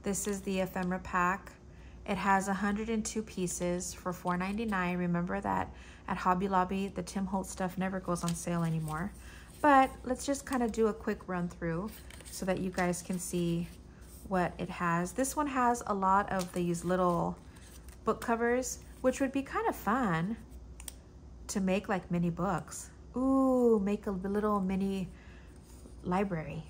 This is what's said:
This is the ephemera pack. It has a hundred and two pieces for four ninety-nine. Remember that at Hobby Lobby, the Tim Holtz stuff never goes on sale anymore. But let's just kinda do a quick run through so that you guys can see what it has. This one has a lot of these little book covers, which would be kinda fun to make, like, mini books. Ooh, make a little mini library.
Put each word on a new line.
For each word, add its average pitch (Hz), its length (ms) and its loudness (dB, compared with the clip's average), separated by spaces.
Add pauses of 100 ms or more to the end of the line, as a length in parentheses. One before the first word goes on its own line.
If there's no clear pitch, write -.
This 196 240 0
is 202 140 -2
the 196 180 0
ephemera 185 400 0
pack. 180 540 0 (520)
It 196 120 0
has 196 300 4
a 196 60 0
hundred 202 360 0
and 220 160 0
two - 160 -2
pieces 180 720 -2
for 180 200 -6
four 180 240 0
ninety-nine. 190 600 0
Remember 180 440 0
that 190 280 0 (380)
at 196 80 -2
Hobby 185 320 2
Lobby, 190 400 2
the 180 160 -6
Tim 196 220 -2
Holtz 185 240 -2
stuff 180 280 -4
never 190 220 -2
goes 175 240 -2
on 170 100 0
sale 170 300 0
anymore. 160 480 -2 (500)
But 269 280 10 (160)
let's 254 200 -2
just 277 240 0
kinda 240 200 2
do 220 180 4
a 208 60 2
quick 208 340 -4
run 175 220 -2
through 170 420 -4 (400)
so - 140 -6
that 185 140 2
you 185 120 -2
guys 180 300 0
can 185 180 -4
see 170 480 0 (600)
what 180 280 2
it 175 120 -4
has. 175 420 0
This 262 240 0
one 302 120 0
has 247 400 2
a 208 60 0
lot 196 380 4
of 185 220 -2
these 175 320 0
little 175 520 2 (680)
book - 160 0
covers, 240 580 2 (220)
which 254 180 4
would 269 140 0
be 269 100 0
kinda 427 300 0
fun 202 640 2 (1120)
to - 120 -2
make, 190 280 2
like, 185 240 -2
mini 175 180 2
books. 170 600 -2 (260)
Ooh, 254 680 6
make 208 240 0
a 214 40 -2
little 202 480 0
mini 190 500 0 (960)
library. 165 680 -2